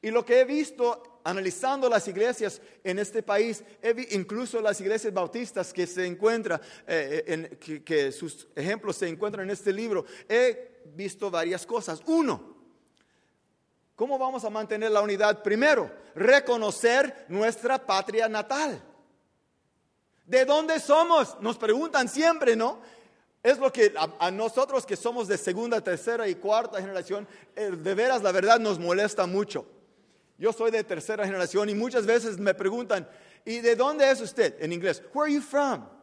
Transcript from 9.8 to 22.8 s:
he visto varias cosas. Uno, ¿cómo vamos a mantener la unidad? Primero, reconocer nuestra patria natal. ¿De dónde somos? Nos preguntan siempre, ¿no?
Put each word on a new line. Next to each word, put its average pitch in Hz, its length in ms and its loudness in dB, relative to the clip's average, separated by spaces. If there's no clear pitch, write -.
he 240 520 0
visto 196 340 -6
varias 175 360 -2
cosas. 180 400 -6
Uno, 311 500 0
¿cómo 269 220 -2
vamos 262 280 -4
a 220 40 -2
mantener 214 420 -4
la 208 100 4
unidad? 208 420 2
Primero, 220 480 4
reconocer 240 1120 2
nuestra 226 580 0
patria 208 440 0
natal. 220 520 -4
¿De 254 200 4
dónde 311 340 2
somos? 320 640 4
Nos 226 160 -4
preguntan 262 500 0
siempre, 302 480 2
¿no? 226 240 -2